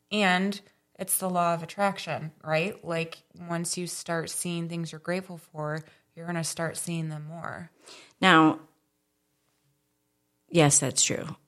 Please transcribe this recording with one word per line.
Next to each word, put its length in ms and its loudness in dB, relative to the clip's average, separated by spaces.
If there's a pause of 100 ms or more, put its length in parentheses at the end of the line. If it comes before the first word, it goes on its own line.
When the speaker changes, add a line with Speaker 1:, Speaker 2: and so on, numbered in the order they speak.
(120)
Speaker 1:
And 460 2 (400)
it's 200 -4
the 100 -4
law 240 2
of 120 -4
attraction, 680 -4 (140)
right? 380 -2
Like, 360 -4 (320)
once 260 -4
you 120 -6
start 420 -6
seeing 380 -6
things 240 -8
you're 80 -16
grateful 360 -6 (160)
for, 320 -6 (300)
you're 100 -16
gonna 200 -4
start 340 -6
seeing 320 -6
them 180 -10
more. 420 -12 (500)
Speaker 2:
Now, 400 10 (1900)
yes, 300 6
that's 240 0
true. 340 -4 (120)